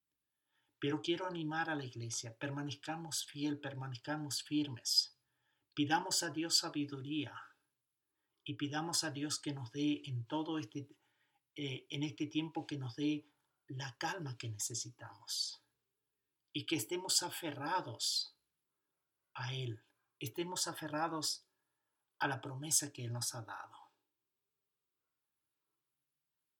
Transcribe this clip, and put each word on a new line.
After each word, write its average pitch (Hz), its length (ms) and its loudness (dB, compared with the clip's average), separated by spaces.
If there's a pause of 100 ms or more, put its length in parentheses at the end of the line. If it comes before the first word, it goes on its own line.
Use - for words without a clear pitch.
(800)
Pero 147 240 2
quiero 170 240 2
animar 160 420 0
a 156 60 2
la 143 100 0
iglesia, 117 540 -6
permanezcamos 143 880 -4
fiel, 147 320 0
permanezcamos 135 840 -4
firmes. - 760 2 (560)
Pidamos 160 480 6
a 170 80 2
Dios 160 280 4
sabiduría 143 760 0 (1080)
y 135 100 -2
pidamos 151 480 0
a 156 80 0
Dios 143 300 -2
que 147 120 -2
nos 135 200 -6
dé 147 320 2
en 123 220 -2
todo 156 320 0
este, 151 300 -6 (680)
eh, 139 340 -4
en 147 140 0
este 147 240 0
tiempo, 156 380 0
que 147 120 -4
nos 123 160 -4
dé 147 320 2 (400)
la 131 320 -8
calma 165 400 -2
que 120 100 -4
necesitamos - 1120 -4 (880)
y 151 120 -2
que 165 120 2
estemos 180 480 2
aferrados 147 1120 0 (1000)
a 127 180 -2
Él, 123 320 -2 (360)
estemos 175 480 0
aferrados 156 760 0 (760)
a 143 80 6
la 131 120 0
promesa 143 520 2
que 123 120 -6
Él 117 80 -2
nos 120 220 0
ha 120 80 -6
dado. - 480 -12 (2750)